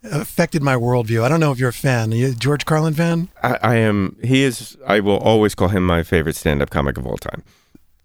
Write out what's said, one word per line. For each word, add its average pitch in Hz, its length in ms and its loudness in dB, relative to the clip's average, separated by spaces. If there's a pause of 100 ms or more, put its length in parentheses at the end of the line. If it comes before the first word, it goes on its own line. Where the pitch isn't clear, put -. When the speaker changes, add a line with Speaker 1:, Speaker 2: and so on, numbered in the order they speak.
Speaker 1:
affected 156 580 -4
my 139 140 0
worldview. 117 480 0
I 123 60 2
don't 165 100 2
know 151 120 2
if 123 60 -4
you're 127 120 0
a 117 40 -8
fan. 117 400 -2
Are - 20 0
you 123 120 0
a 135 40 -2
George 131 340 -2
Carlin 156 280 0
fan? 170 360 -2 (120)
Speaker 2:
I, 123 220 0
I 117 140 2
am. 104 460 0
He 131 200 4
is, 120 420 -4
I 101 140 2
will 98 180 2
always 107 380 4
call 92 140 2
him 92 140 2
my 85 200 2
favorite 80 320 0
stand-up 71 340 0
comic 69 300 -2
of 64 80 -8
all 53 100 -6
time. - 240 -12 (640)